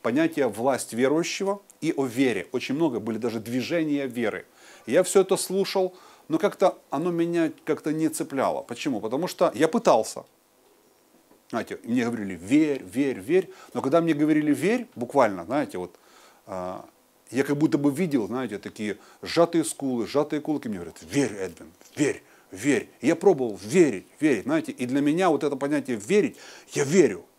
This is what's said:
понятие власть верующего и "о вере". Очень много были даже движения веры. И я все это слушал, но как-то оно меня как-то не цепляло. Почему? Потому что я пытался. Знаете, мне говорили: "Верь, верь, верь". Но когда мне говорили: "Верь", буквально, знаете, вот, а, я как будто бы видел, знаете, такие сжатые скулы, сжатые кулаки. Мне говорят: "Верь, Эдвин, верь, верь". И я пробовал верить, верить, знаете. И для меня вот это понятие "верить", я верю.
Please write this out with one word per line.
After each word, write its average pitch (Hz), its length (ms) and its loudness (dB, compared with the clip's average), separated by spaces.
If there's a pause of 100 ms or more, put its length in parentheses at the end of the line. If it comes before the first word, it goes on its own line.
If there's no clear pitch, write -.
понятие 143 460 0
власть 117 460 -2
верующего 165 680 0 (200)
и 160 160 -2
"о 135 80 0
вере". 117 460 0
Очень 127 240 -4
много 143 240 0
были 110 180 -4
даже 113 220 -4
движения 139 680 -2
веры. 113 380 -4 (420)
И 110 40 -4
я 175 120 6
все 190 180 4
это 185 160 2
слушал, 185 580 -2 (320)
но 156 100 -2
как-то 190 400 2 (140)
оно 170 200 -2
меня 170 400 0 (140)
как-то 151 260 -2
не 156 180 0
цепляло. 104 520 -2
Почему? 120 400 -4
Потому 127 260 -2
что 165 280 2
я 156 120 2
пытался. - 560 2 (1300)
Знаете, 101 340 -6
мне 120 200 0
говорили: 107 320 -4
"Верь, 135 480 2
верь, 113 360 -2
верь". 170 300 0 (240)
Но 123 80 -2
когда 160 200 2
мне 165 120 0
говорили: 151 400 2
"Верь", 214 420 0
буквально, 110 500 2
знаете, 120 320 -2
вот, 90 180 -8 (500)
а, 92 400 -8 (460)
я 127 120 0
как 143 140 0
будто 151 200 2
бы 143 120 2
видел, 139 380 -2
знаете, 113 300 -6
такие 104 400 -8 (240)
сжатые 165 420 2
скулы, 127 440 -4
сжатые 147 340 -2
кулаки. 139 280 -4
Мне 98 100 -6
говорят: 80 220 -14
"Верь, 107 320 -2
Эдвин, 92 380 -10 (240)
верь, 123 260 -2 (300)
верь". 98 380 0 (120)
И 120 60 2
я 165 80 4
пробовал 135 460 2
верить, 120 460 2 (120)
верить, 135 240 2
знаете. 160 280 -2
И 131 140 -6
для 135 160 0
меня 165 280 2
вот 147 140 2
это 143 120 0
понятие 139 420 -2
"верить", 143 400 0 (360)
я 147 100 0
верю. 131 420 4 (140)